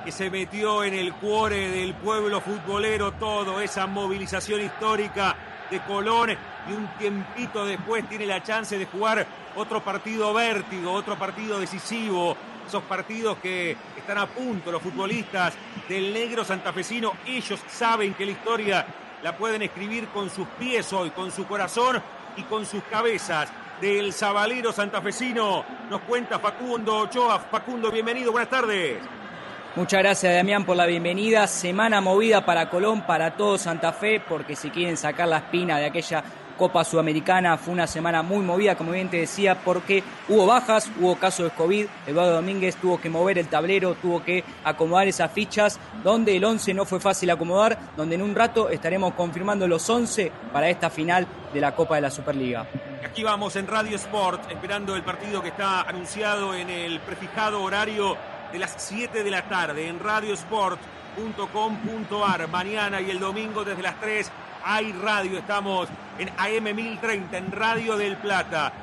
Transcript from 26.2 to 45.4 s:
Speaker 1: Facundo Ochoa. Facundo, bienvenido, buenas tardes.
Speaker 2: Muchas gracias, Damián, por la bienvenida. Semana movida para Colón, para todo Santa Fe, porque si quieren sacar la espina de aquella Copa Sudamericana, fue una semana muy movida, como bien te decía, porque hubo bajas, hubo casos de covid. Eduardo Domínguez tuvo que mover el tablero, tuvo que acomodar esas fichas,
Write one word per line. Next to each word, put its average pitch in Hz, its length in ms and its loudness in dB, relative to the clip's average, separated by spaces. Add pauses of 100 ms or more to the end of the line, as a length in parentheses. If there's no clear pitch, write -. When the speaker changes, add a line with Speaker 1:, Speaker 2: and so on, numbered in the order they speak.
Speaker 1:
Facundo 220 580 0
Ochoa. 220 420 4
Facundo, 220 520 -2
bienvenido, 233 400 0
buenas 233 180 2
tardes. 202 500 2 (760)
Speaker 2:
Muchas 180 260 4
gracias, 190 340 6
Damián, 196 300 4
por 180 100 4
la 175 100 6
bienvenida. 190 600 4
Semana 196 540 2
movida 196 440 6
para 165 240 4
Colón, 208 380 2
para 160 280 2
todo 202 220 4
Santa 165 360 0
Fe, 214 260 2
porque 147 360 -4
si 147 140 -6
quieren 165 280 0
sacar 151 300 0
la 160 100 4
espina 170 400 0
de 147 80 2
aquella 160 380 -2 (340)
Copa 180 260 4
Sudamericana, 160 760 4
fue 175 160 -6
una 170 100 2
semana 165 380 0
muy 196 160 0
movida, 190 360 4
como 165 160 -2
bien 185 200 -2
te 180 60 0
decía, 185 460 2
porque 185 400 2 (240)
hubo 196 200 8
bajas, 220 420 6 (100)
hubo 180 180 6
casos 180 340 2
de - 40 -12
covid. 196 300 4 (220)
Eduardo 170 260 6
Domínguez 185 440 0
tuvo 180 220 2
que 165 120 -4
mover 180 260 4
el 165 100 2
tablero, 180 460 4
tuvo 175 300 0
que 175 200 0 (200)
acomodar 165 440 4
esas 170 240 2
fichas, 208 480 2 (240)